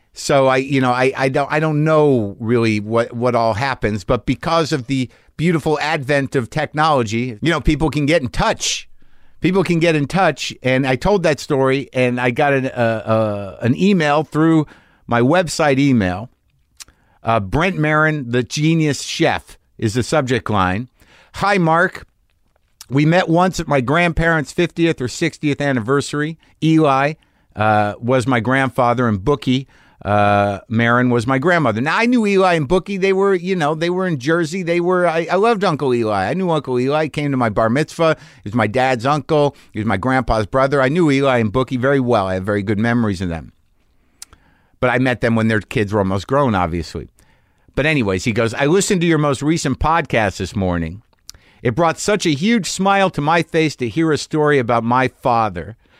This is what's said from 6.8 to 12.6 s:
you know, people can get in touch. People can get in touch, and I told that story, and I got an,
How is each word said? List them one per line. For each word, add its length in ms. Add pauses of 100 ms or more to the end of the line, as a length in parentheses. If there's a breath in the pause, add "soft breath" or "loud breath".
you 100
know, 100
people 300
can 160
get 160
in 60
touch. 600 (520)
People 240
can 160
get 160
in 100
touch, 560
and 240
I 80
told 300
that 160
story, 520
and 280
I 100
got 220
an, 140